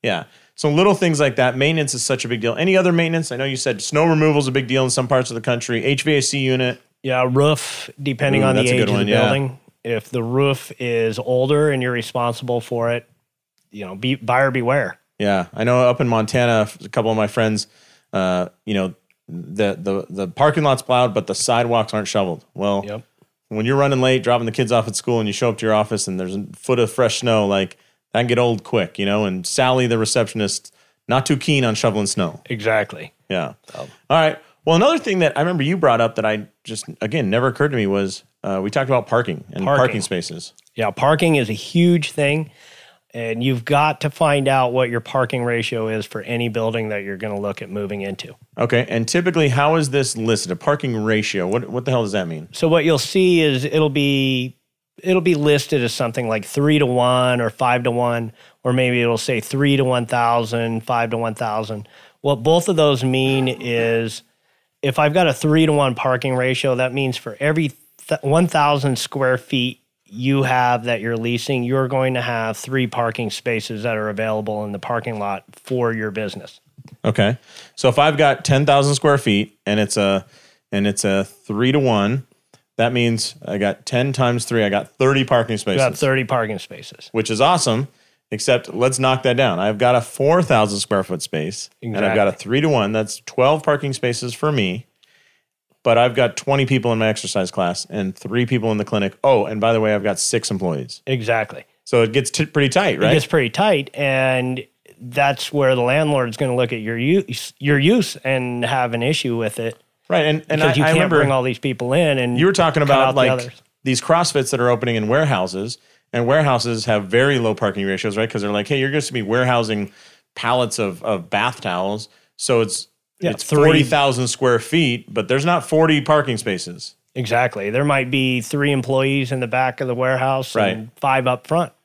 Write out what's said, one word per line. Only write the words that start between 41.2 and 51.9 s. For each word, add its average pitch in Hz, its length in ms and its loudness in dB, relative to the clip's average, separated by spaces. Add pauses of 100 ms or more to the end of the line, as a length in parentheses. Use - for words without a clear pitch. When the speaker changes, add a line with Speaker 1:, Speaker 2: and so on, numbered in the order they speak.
Speaker 2:
is 120 140 0
a 110 40 -2
huge 170 580 2
thing. 147 380 -2 (640)
And 117 280 -6
you've 127 220 -2
got 147 380 0
to 151 80 -2
find 143 360 0
out 131 260 2
what 127 180 0
your 117 100 -2
parking 127 420 -2
ratio 117 460 -4
is 110 180 -4
for 110 160 -10
any 120 280 -4
building 113 400 -4
that 101 140 -4
you're 98 120 -6
gonna 101 240 -6
look 101 220 -6
at 98 80 -14
moving 101 320 -6
into. 98 320 -10 (240)
Speaker 1:
Okay, 120 300 2
and 113 200 -2
typically, 170 400 2
how 143 280 2
is 151 140 0
this 135 260 0
listed? 110 360 -2
A 87 40 -4
parking 139 460 -2
ratio? 104 460 0
What, 107 220 -2
what 123 160 -6
the 135 40 -2